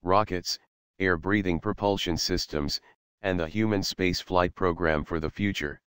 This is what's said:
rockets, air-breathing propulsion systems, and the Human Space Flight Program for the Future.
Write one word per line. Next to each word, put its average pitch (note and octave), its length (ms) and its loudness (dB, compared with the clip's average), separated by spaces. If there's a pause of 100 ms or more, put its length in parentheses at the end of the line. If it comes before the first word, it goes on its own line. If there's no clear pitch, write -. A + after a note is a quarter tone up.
rockets, F#2 560 0 (400)
air-breathing F#2 640 2
propulsion G2 560 0
systems, D2+ 640 -2 (420)
and F#2 180 0
the D#2+ 80 -2
Human G#2 340 0
Space F2+ 380 0
Flight F2+ 340 0
Program E2 500 0
for E2+ 140 -4
the D#2 120 -4
Future. F#2+ 560 -4